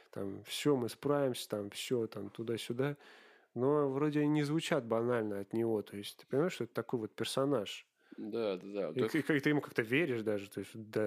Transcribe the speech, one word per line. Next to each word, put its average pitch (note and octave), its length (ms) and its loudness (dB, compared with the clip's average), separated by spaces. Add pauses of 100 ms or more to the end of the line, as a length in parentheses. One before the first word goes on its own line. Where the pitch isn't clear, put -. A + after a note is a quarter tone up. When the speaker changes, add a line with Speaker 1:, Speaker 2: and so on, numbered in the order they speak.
(120)
Speaker 1:
Там, G2+ 340 -6
«Все, - 300 2
мы A#2+ 140 0
справимся», C#3 600 0
там, G2+ 200 -4
«Все», A#2 380 -2
там, G2+ 240 -10
туда-сюда. A#2+ 640 -2 (580)
Но C#3 360 4
вроде D3 300 2
они D3 80 4
не D3+ 140 4
звучат D3 420 2
банально A2+ 560 2
от - 120 -8
него. A2+ 300 2
То G#2 140 -12
есть G2+ 220 -10
ты - 80 -20
понимаешь, D#3 260 0
что A#2+ 120 -4
это - 80 -14
такой A#2 280 -2
вот G#2+ 140 -6
персонаж? C3+ 680 0 (320)
Speaker 2:
Да, G#2+ 400 -2
да, G2 160 -10
да. F2+ 220 -2
Speaker 1:
И - 100 2
Speaker 2:
Так A2 60 -2
Speaker 1:
ты, D#3+ 80 2
и C#3+ 200 2
ты D3+ 100 2
ему D3 120 4
как-то - 200 -2
веришь B2 420 0
даже. G#2 260 -2
То - 120 -10
есть, F#2+ 120 -10
да, G#2+ 340 -2